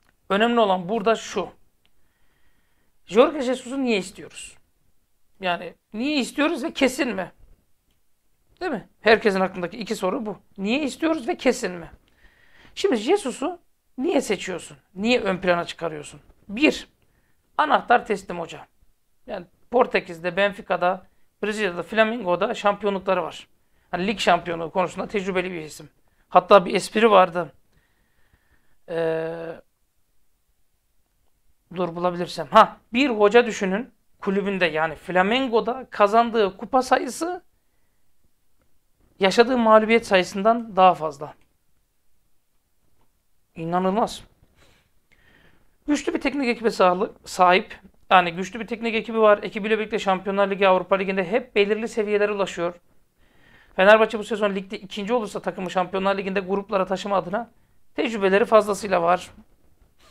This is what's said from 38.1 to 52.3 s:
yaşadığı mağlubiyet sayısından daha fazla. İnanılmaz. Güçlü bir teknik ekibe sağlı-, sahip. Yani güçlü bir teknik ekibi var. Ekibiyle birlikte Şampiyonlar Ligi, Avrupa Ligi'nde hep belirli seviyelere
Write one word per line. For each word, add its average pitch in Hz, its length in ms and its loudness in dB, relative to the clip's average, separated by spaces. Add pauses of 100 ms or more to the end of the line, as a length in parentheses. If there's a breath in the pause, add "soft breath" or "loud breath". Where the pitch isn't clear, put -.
yaşadığı 233 380 4
mağlubiyet 220 480 6
sayısından 202 680 0
daha 185 180 8
fazla. 151 400 -8 (2250)
İnanılmaz. 185 720 -2 (1600 soft breath)
Güçlü 294 280 -2
bir - 60 -4
teknik 269 280 -2
ekibe 226 220 -2
sağlı-, 185 420 2 (120)
sahip. 185 560 2 (300)
Yani 175 220 6
güçlü 190 280 -8
bir 208 60 -8
teknik 226 280 -6
ekibi 220 260 -4
var. 208 220 6
Ekibiyle 214 360 -4
birlikte 214 200 -4
Şampiyonlar 196 520 -2
Ligi, 196 180 2
Avrupa 185 280 2
Ligi'nde 190 340 -2
hep 247 240 -4
belirli 214 340 0
seviyelere 208 440 -2